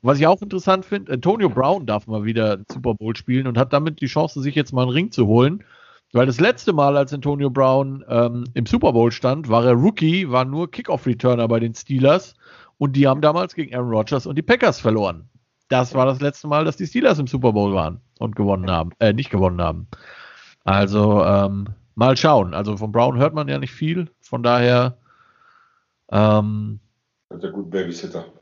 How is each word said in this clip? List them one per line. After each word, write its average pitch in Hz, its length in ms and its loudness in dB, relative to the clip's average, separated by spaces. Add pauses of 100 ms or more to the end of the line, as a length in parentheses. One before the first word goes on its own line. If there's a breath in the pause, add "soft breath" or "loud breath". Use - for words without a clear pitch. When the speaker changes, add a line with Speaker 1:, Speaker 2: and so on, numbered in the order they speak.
Speaker 1:
Und 120 60 2
was 139 100 4
ich 156 80 4
auch 185 160 2
interessant 190 420 -2
finde, 196 280 -6
Antonio 185 360 0
Brown 143 380 0
darf 107 200 -4
mal 107 180 -6
wieder 110 340 0 (120)
Super 117 240 -4
Bowl 110 220 -6
spielen 131 300 -2
und 117 100 -4
hat 131 160 0
damit 151 280 -2
die 143 60 -4
Chance, 151 360 -4
sich 139 120 -4
jetzt 147 180 -2
mal 127 100 0
einen 127 80 0
Ring 170 220 -2
zu 117 140 2
holen. 127 360 4 (500 soft breath)
Weil 123 140 4
das 127 140 -2
letzte 214 340 2
Mal, 143 220 2
als 143 180 0
Antonio 143 340 -2
Brown, 135 600 0
ähm, 120 360 0 (100)
im 117 120 -2
Super 240 260 2
Bowl 117 200 4
stand, 139 360 -4
war 117 160 4
er 123 100 6
Rookie, 170 560 2
war 127 140 2
nur 151 260 -6
Kickoff-Returner 123 760 -2
bei 117 120 0
den 117 140 -4
Steelers. 139 600 0 (420 soft breath)
Und 139 180 -2
die 139 120 4
haben 135 140 2
damals 165 340 0
gegen 143 180 -8
Aaron 123 180 -4
Rodgers 113 360 -2
und 151 100 -8
die 160 60 -2
Packers 233 380 0
verloren. 101 480 -2 (400)
Das 127 260 0
war 131 120 2
das 131 140 -2
letzte 143 280 -6
Mal, 147 160 0
dass 156 120 -4
die 170 120 -8
Steelers 226 320 0
im 127 80 -4
Super 120 240 0
Bowl 101 200 0
waren 85 280 -4 (180)
und 110 160 -6
gewonnen 95 340 -2
haben, 85 300 -2
äh, 110 140 4
nicht 127 180 -4
gewonnen 90 320 0
haben. 82 240 -4 (800 loud breath)
Also, 101 600 2
ähm, 98 440 0 (260)
mal 127 220 2
schauen. 113 360 2
Also 101 240 -4
von 107 140 -8
Brown 120 260 2
hört 147 160 2
man 151 140 -6
ja 139 120 -4
nicht 135 140 -8
viel, 160 380 -6 (100)
von 120 220 -8
daher, 123 540 2 (1120 soft breath)
ähm, 107 680 0 (520)
Speaker 2:
Hat 85 100 -14
er 95 80 -8
gut 95 200 -12
Babysitter. 85 560 -8 (160)